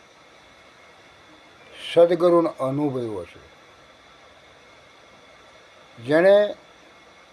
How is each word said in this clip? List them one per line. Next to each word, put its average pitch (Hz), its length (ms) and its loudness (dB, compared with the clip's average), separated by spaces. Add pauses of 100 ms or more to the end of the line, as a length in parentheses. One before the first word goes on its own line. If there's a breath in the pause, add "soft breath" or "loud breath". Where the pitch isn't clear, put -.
(1700)
સદગુરુનો 170 760 2 (160)
અનુભવ્યો 127 640 -6
છે, - 100 -20 (2500)
જેણે 160 360 2 (1000)